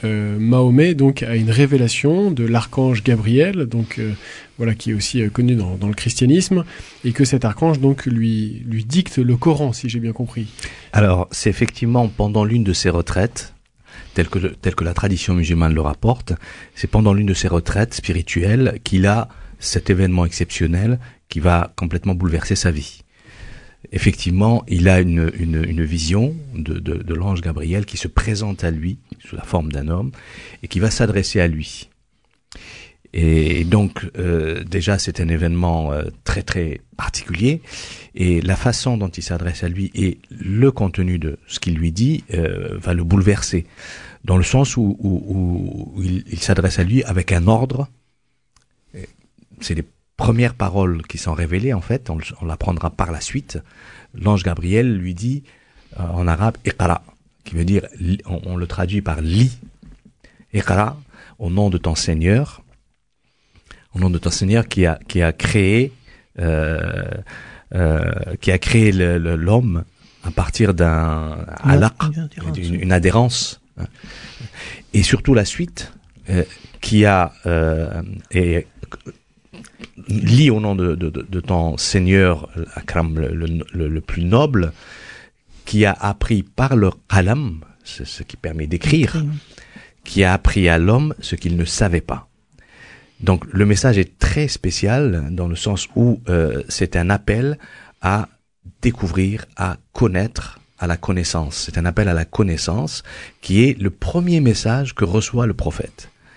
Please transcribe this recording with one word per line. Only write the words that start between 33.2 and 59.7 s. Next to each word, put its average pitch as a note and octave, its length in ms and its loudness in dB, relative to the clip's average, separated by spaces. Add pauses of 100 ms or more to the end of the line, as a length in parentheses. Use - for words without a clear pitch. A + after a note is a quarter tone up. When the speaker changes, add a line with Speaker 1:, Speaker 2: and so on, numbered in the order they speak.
Speaker 2:
donc, G2 420 0 (120)
euh, E2 460 -2
déjà, F#2+ 340 -2
c'est - 220 -6
un E2 80 0
événement, E2 640 0
euh, D2+ 120 -4 (200)
très, - 180 -2
très E2 380 -4 (160)
particulier. B2 640 -2 (520)
Et F2 260 2
la F#2 160 0
façon A#2+ 400 -2
dont G2+ 120 -2
il F2 140 -10
s'adresse E2+ 400 -6
à F2 60 -2
lui F#2+ 260 -4
et F#2 240 -2 (120)
le A2+ 420 2
contenu F2+ 460 -2
de D#2 280 -6
ce - 140 -12
qu'il E2+ 140 -2
lui D#2+ 160 0
dit, A#2 340 0 (100)
euh, F2+ 440 -4
va F2+ 140 -4
le E2+ 120 0
bouleverser. F#2+ 640 2 (580)
Dans F#2 120 2
le F2+ 60 4
sens C3 340 2
où, G2+ 220 2
où, F#2 1000 -2
où F#2+ 60 -4
il, F#2 280 -2
il E2 100 -8
s'adresse F2+ 380 0
à F#2 60 2
lui A#2+ 200 2
avec F2+ 280 -2
un F2 140 2
ordre. B2+ 420 2 (1080)
Et - 140 -16 (520)
c'est - 140 -6
les D#2+ 100 -4 (320)
premières A#2 380 2
paroles F2+ 540 0
qui - 100 -12
sont E2 160 -4
révélées, F2+ 380 -2
en G2 80 -2
fait, B2+ 300 -4
on, D#2+ 80 -4 (220)
on E2+ 60 -8
l'apprendra E2 440 -4
par E2+ 220 -4
la D2+ 80 -8
suite. - 380 -8 (560)
L'ange G2 280 2
Gabriel F#2+ 540 0
lui F2+ 180 -6
dit, B2+ 300 -6 (560)
euh, - 20 -6
en F2 240 -2
arabe, F#2 380 0
Iqra, F2 400 -2 (400)
qui - 100 -12
veut E2+ 100 0
dire, F#2+ 180 2 (180)
li-, F#2 260 0
on, F#2 180 -6
on F2+ 120 -6
le F2 100 -4
traduit F#2 360 -2
par D#2 180 -4
lis. G2+ 380 2 (920)